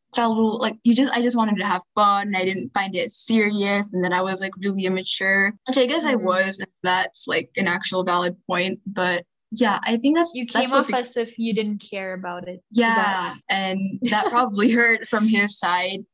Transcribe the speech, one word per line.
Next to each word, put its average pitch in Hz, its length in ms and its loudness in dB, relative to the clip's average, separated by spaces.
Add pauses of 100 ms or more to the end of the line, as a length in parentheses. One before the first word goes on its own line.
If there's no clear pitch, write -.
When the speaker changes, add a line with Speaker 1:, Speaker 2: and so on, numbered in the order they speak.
(160)
Speaker 1:
terlalu, 220 420 2
like, 220 240 -2
you 233 120 6
just, 262 180 4
I 240 100 0
just 240 140 0
wanted 214 220 2
to 185 80 -4
have 180 160 -2 (120)
fun. 202 400 2
I 185 100 0
didn't 190 280 -4
find 196 240 -2
it - 140 -2
serious. 208 840 0
And 180 120 -2
then 180 80 0
I 185 100 2
was, 190 180 -4
like, 190 180 -6
really 196 260 -2
immature, 190 680 0 (160)
which 262 100 2
I 254 80 4
guess 311 200 -2
I 269 80 2
Speaker 2:
Mm-hmm. 202 120 0
Speaker 1:
was. 190 320 0
And 196 100 -10 (140)
that's, 185 440 -2
like, 156 300 -2
an 180 120 0
actual 185 360 -2
valid 175 320 0 (100)
point. 185 400 -2
But 180 380 -2 (280)
yeah, 220 300 2
I 226 140 0
think 277 200 2
that's, 339 180 2
Speaker 2:
You 240 120 -6
Speaker 1:
that's 240 200 0
Speaker 2:
came 247 40 -4
Speaker 1:
what 269 100 4
Speaker 2:
off 269 80 0
Speaker 1:
the 262 100 0
Speaker 2:
as 240 180 -6
if 226 220 -4
you 226 160 -2
didn't 208 280 -2
care 190 320 -10
about 180 340 -10
it. 185 80 -12 (140)
Is 214 80 0
Speaker 1:
Yeah, 226 160 4
Speaker 2:
that 196 400 -2 (140)
Speaker 1:
and 190 300 -2 (260)
that 214 220 0
Speaker 2:
<laughs> 240 40 0
Speaker 1:
probably 233 400 2
hurt 233 380 2
from 214 200 2
his 202 300 2
side. 185 560 -2